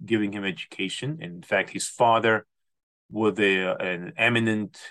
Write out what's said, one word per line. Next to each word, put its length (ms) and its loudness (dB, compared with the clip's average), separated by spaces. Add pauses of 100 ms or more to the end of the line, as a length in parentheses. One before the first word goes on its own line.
giving 280 0
him 100 -8
education. 800 -6
In 200 -12
fact, 300 -2
his 160 -6
father 580 4 (640)
was 280 0
a, 400 2
an 380 -6
eminent, 600 0 (140)